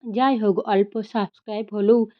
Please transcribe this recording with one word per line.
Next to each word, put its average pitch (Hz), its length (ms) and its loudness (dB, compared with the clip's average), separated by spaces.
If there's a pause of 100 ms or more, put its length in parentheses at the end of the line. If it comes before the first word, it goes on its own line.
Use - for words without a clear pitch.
যাই 254 340 0
হোক, 208 180 2 (100)
অল্প 202 280 0 (140)
সাবস্ক্রাইব 214 640 -6
হলেও 208 280 4 (200)